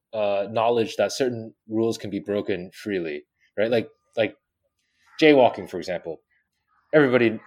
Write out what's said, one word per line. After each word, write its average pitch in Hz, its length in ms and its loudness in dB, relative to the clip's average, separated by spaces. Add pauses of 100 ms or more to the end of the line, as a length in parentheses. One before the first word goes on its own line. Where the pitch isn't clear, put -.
(140)
uh, 101 380 -2
knowledge 113 460 0
that - 140 0
certain 120 420 -6 (140)
rules 110 300 -2
can 104 120 -12
be 98 100 -6
broken 98 540 -6
freely, 85 500 -6 (340)
right? 110 140 0
Like, 113 180 -2 (280)
like 107 180 -2 (840)
jaywalking, 127 480 4
for 92 80 -10
example. 85 440 -8 (720)
Everybody 120 540 4